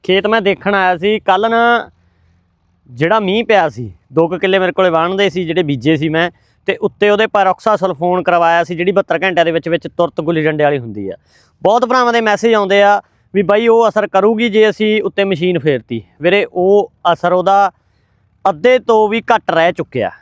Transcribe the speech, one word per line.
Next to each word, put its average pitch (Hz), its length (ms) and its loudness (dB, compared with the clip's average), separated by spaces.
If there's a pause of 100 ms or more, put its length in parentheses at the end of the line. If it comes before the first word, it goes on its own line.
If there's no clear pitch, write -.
ਖੇਤ 190 240 0
ਮੈਂ 220 140 0
ਦੇਖਣ 196 340 -2
ਆਇਆ 185 220 0
ਸੀ 202 220 -2
ਕੱਲ੍ਹ 196 300 0
ਨਾ, 233 420 0 (1000)
ਜਿਹੜਾ 165 280 0
ਮੀਂਹ 202 260 -2
ਪਿਆ 190 240 0
ਸੀ, 113 240 -12 (200)
ਦੋ 160 140 2
ਕੁ 175 100 -6
ਕਿੱਲੇ 190 220 0
ਮੇਰੇ 185 120 0
ਕੋਲੇ 185 180 0
ਵਾਹੁਣ 170 260 0
ਦੇ 196 140 0
ਸੀ, 175 160 -6
ਜਿਹੜੇ 165 180 -2
ਬੀਜੇ 143 340 0
ਸੀ 156 120 -4
ਮੈਂ, 165 220 -2 (340)
ਤੇ 196 160 -4
ਉੱਤੇ 208 280 0
ਉਹਦੇ 208 140 2
pyroxasulfone 185 1000 -2
ਕਰਵਾਇਆ 170 400 2
ਸੀ, 175 120 -8
ਜਿਹੜੀ 175 160 -2
ਬਹੱਤਰ 170 320 -2
ਘੰਟਿਆਂ 175 220 0
ਦੇ 170 60 -2
ਵਿੱਚ 160 180 -4
ਵਿੱਚ 165 180 -4
ਤੁਰਤ 170 340 -4
ਗੁੱਲੀ 160 220 -2
ਡੰਡੇ 151 200 0
ਵਾਲੀ 143 160 0
ਹੁੰਦੀ 104 300 -10
ਆ। 87 40 -10 (500)
ਬਹੁਤ 226 220 2
ਭਰਾਵਾਂ 240 280 0
ਦੇ 233 80 2
ਮੈਸੇਜ 220 320 0
ਆਉਂਦੇ 202 300 2
ਆ 202 180 2 (320)
ਵੀ 190 80 0
ਬਾਈ 208 260 2
ਉਹ 226 220 4
ਅਸਰ 208 180 -2
ਕਰੂਗੀ 220 420 0
ਜੇ 214 200 4
ਅਸੀਂ 214 340 0
ਉੱਤੇ 196 200 -2
ਮਸ਼ੀਨ 180 360 -2
ਫੇਰਤੀ। 123 440 -4 (180)
ਵੀਰੇ, 175 320 2
ਉਹ 190 380 2 (220)
ਅਸਰ 175 200 -2
ਉਹਦਾ 190 380 2 (800)
ਅੱਧੇ 214 300 2
ਤੋਂ 214 300 2
ਵੀ 220 140 -4 (120)
ਘੱਟ - 160 -4
ਰਹਿ 165 220 2
ਚੁੱਕਿਆ 113 380 -6 (100)